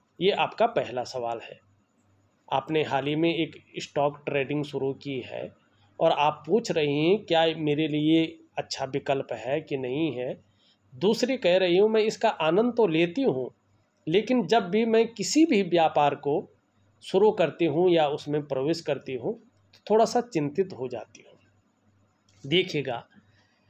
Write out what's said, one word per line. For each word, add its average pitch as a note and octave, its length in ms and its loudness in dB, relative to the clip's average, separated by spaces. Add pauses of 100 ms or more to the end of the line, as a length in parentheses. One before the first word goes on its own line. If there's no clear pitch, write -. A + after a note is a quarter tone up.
(180)
ये F3+ 160 2
आपका D#3+ 320 0
पहला B2 380 -2
सवाल A#2 380 -6
है। - 160 -20 (920)
आपने D3+ 340 0
हाल C3+ 240 -2
ही D3+ 100 -2
में E3 180 2
एक D3+ 220 -4 (220)
स्टॉक D3 380 -2 (100)
ट्रेडिंग C#3+ 380 -2
शुरू C3+ 300 -4
की C#3 260 -8
है G2+ 220 -12 (560)
और E3 140 2
आप D3 340 0
पूछ G#3+ 240 0
रही D3+ 340 0
हैं G3 200 4
क्या E3 200 2 (120)
मेरे D3+ 320 0
लिए D#3 360 2 (340)
अच्छा C#3 260 -8
विकल्प C3+ 480 -4
है B2 280 -4
कि D3+ 160 -8
नहीं C3+ 360 -4
है। B2 200 -6 (600)
दूसरी A3+ 440 0
कह F3+ 200 2
रही F3+ 200 4
हूँ, G#3+ 120 4
मैं A3 140 2
इसका G#3+ 260 0
आनंद G3+ 480 0
तो A3+ 100 4
लेती F3 360 0
हूँ, C3 280 -2 (560)
लेकिन G#3+ 400 0
जब G3+ 240 2
भी A3 160 2
मैं A3 220 4
किसी D4 380 2
भी G#3+ 160 2
व्यापार D#3 540 2
को D3 240 -2 (640)
शुरू G3+ 280 4
करती E3+ 340 0
हूँ E3 240 2
या D#3+ 180 4
उसमें D3 340 -4
प्रवेश D3 380 -2
करती C3+ 340 -6
हूँ C#3+ 200 -6
तो - 460 -20 (100)
थोड़ा A3 140 6
सा A#3 200 0
चिंतित D3+ 480 -2
हो B2 160 -8
जाती A2 340 -12
हूँ। - 160 -20 (1040)
देखिएगा, C#3 600 -2 (640)